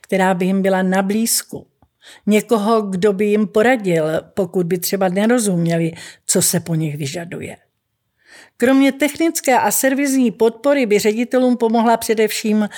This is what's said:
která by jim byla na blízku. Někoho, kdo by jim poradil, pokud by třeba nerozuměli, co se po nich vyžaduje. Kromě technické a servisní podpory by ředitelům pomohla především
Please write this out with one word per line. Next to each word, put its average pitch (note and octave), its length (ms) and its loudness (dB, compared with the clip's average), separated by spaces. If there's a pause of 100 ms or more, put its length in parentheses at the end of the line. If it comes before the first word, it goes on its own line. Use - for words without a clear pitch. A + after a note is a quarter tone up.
která F#3+ 340 0
by F3+ 120 -2
jim F#3+ 160 0
byla F#3+ 200 0
na F#3 200 0
blízku. - 640 -4 (600)
Někoho, G#3+ 560 2
kdo G3 300 0
by G3+ 140 0
jim G#3 200 2
poradil, G#3+ 580 2 (300)
pokud F#3 320 -2
by F3+ 120 -2
třeba F#3+ 300 -2
nerozuměli, F3 840 0 (340)
co - 160 0
se - 180 0
po E3+ 140 -6
nich D#3 220 -4
vyžaduje. D3+ 600 -10 (1000)
Kromě C4+ 360 4
technické D4 680 0
a - 120 0
servisní C4+ 600 0
podpory A#3+ 560 0
by G#3 120 2
ředitelům A#3+ 580 0
pomohla A3+ 400 2
především G#3+ 800 0